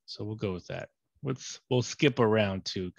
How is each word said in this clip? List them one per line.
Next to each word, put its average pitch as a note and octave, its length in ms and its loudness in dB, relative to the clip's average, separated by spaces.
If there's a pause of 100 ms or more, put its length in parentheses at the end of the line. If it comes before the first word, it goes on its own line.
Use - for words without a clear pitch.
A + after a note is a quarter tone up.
so - 180 -10
we'll G#2+ 120 -6
go G#2+ 180 -4
with F2 140 -10
that. F2+ 220 -10 (340)
Let's, - 360 -8 (100)
we'll B2+ 120 4
skip C3 380 2
around G#2+ 460 4
too, F2+ 340 -6